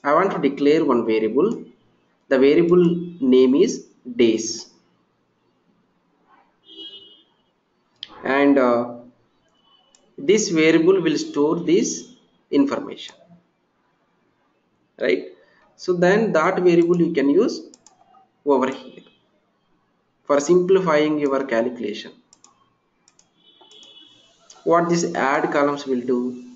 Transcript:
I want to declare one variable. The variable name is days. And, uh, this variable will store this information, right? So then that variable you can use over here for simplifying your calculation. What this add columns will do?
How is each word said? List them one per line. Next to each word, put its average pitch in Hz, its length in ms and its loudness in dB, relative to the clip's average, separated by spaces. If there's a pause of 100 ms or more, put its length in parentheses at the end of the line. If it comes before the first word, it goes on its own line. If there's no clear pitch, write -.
I 143 100 0
want 185 180 2
to - 60 -6
declare 147 480 2
one 120 200 0
variable. 113 580 -2 (640)
The 139 100 0
variable 170 460 4 (380)
name 131 340 4
is - 320 0 (280)
days. - 540 0 (3500)
And, 139 360 2
uh, 123 380 0 (1160)
this 180 340 0
variable 160 520 4
will 156 160 0
store 147 380 -2
this - 520 -2 (440)
information, - 640 -4 (1900)
right? - 280 -2 (460)
So - 180 -6
then 185 400 0
that 165 260 0
variable 170 420 2
you 151 120 0
can 139 180 0
use 190 300 0 (840)
over 131 260 0
here - 300 -16 (1200)
for 143 160 0
simplifying 170 800 0
your 139 280 -2
calculation. 113 680 -6 (2500)
What 170 240 2
this 170 280 -2
add 139 360 -2
columns 143 360 -2
will 127 140 -4
do? 123 420 -4 (120)